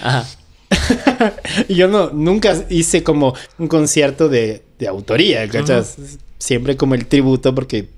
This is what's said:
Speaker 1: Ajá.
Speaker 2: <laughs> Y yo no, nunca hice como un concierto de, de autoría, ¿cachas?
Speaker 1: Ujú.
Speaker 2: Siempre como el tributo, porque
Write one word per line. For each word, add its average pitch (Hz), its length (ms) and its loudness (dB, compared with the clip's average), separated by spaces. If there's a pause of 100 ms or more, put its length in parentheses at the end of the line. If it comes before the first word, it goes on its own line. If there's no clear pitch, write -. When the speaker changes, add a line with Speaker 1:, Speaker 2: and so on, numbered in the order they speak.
Speaker 1:
Ajá. 123 280 -2 (420)
Speaker 2:
<laughs> 240 640 0 (340)
Y 196 60 0
yo 180 140 4
no, 196 220 2
nunca 165 600 0
hice 165 320 0
como 147 320 2 (240)
un 170 80 -6
concierto 151 640 2
de, 113 340 0 (160)
de 113 100 -6
autoría, 107 600 0
¿cachas? 113 500 -2
Speaker 1:
Ujú. - 200 -18 (200)
Speaker 2:
Siempre 131 380 -2
como 135 180 2
el 127 120 -2
tributo, 131 480 2
porque 120 440 -4